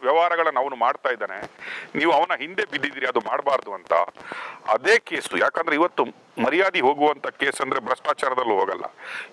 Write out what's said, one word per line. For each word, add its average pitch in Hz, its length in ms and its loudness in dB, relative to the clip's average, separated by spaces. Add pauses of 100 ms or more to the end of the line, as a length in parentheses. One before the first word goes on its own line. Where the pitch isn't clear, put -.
ವ್ಯವಹಾರಗಳನ್ನು 160 580 2
ಅವನು 135 160 -2
ಮಾಡ್ತಾ 127 320 0
ಇದ್ದಾನೆ, 107 420 -6 (440)
ನೀವು 160 180 2
ಅವನ 156 260 4
ಹಿಂದೆ 185 260 -6
ಬಿದ್ದಿದ್ದೀರಿ, 135 420 -6
ಅದು 123 140 0
ಮಾಡಬಾರ್ದು 120 520 -2
ಅಂತ, 90 200 -6 (760)
ಅದೇ 131 300 4
ಕೇಸು. - 380 -6
ಯಾಕಂದ್ರೆ 131 400 2
ಇವತ್ತು 156 280 2 (380)
ಮರ್ಯಾದೆ 180 380 2
ಹೋಗುವಂಥ 143 460 2
ಕೇಸ್ 139 340 -2
ಅಂದ್ರೆ 135 200 -2
ಭ್ರಷ್ಟಾಚಾರದಲ್ಲೂ 127 760 0
ಹೋಗಲ್ಲ. 95 300 0 (480)